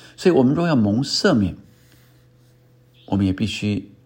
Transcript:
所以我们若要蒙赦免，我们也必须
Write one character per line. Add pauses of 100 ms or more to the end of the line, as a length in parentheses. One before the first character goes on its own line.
(160)
所
以
我
们
若
要
蒙
赦
免， (1500)
我
们
也
必
须 (160)